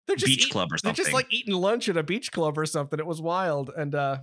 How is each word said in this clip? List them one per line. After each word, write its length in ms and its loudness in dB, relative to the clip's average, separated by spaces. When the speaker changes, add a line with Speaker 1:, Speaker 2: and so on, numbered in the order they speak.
Speaker 1:
They're 80 2
just 120 2
Speaker 2:
beach 200 6
Speaker 1:
eat-, 40 -6
Speaker 2:
club 200 0
or 100 -2
Speaker 1:
they're 120 2
just, 180 0
Speaker 2:
something. 20 0
Speaker 1:
like, 200 0
eating 220 -2
lunch 340 2
at 80 2
a 60 2
beach 280 -4
club 260 0
or 80 0
something. 340 -2
It 60 -4
was 160 -4
wild. 540 0
And, 200 -4
uh, 280 0